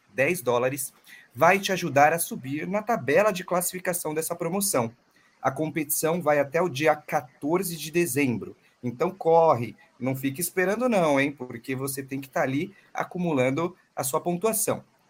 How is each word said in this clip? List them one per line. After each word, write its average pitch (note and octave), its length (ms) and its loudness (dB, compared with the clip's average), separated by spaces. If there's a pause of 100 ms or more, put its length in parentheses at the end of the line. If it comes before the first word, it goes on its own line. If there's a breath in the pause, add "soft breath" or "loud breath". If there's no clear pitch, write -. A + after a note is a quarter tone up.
(160)
Dez D3+ 260 0
dólares, B2 520 0 (420 loud breath)
vai E3 240 6
te G3 140 -4
ajudar D#3 400 4
a E3+ 80 -2
subir D3+ 480 -6
na G3+ 140 -4
tabela G3+ 500 2
de F3+ 100 -6
classificação F3 720 -4
dessa D#3+ 220 -4
promoção. E3 560 -2 (500 soft breath)
A C3 80 2
competição D#3 720 -2
vai D3 160 4
até C#3+ 240 0
o F3+ 60 0
dia D3+ 260 2
quatorze E3 840 -4
de D3+ 140 -10
dezembro. C3+ 680 0 (240 soft breath)
Então B2 300 -2
corre, D#3+ 640 4 (240 soft breath)
não C3 160 -2
fique C3+ 260 -4
esperando G3 480 0
não, E3 300 4
hein? C#3 140 2
Porque B2+ 420 -10
você C3+ 260 -4
tem C3+ 200 -8
que C3+ 80 -14
tá E3+ 140 -2
ali D3 300 -2 (220 soft breath)
acumulando D#3+ 840 0 (180 soft breath)
a C#3+ 100 -6
sua D3+ 160 -2
pontuação. F3 640 -2 (260)